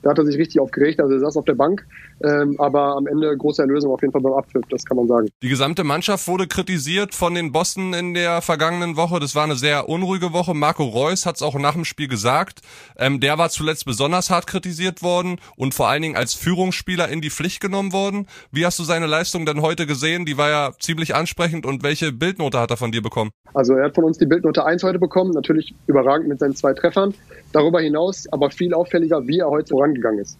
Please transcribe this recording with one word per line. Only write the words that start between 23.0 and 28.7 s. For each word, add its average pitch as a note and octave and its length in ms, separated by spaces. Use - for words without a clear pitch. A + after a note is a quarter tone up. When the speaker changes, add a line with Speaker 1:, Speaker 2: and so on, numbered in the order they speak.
Speaker 2:
bekommen? G#2+ 300
Speaker 1:
Also C3 200
er C3+ 120
hat E3 100
von E3+ 80
uns D#3+ 140
die D#3+ 80
Bildnote D#3 400
eins E3+ 180
heute F#3 160
bekommen, F#3 320
natürlich D#3+ 420
überragend C#3+ 400
mit C#3 120
seinen C#3 160
zwei C3+ 180
Treffern. G3 400
Darüber D#3+ 300
hinaus D#3+ 500
aber C#3+ 200
viel F3 220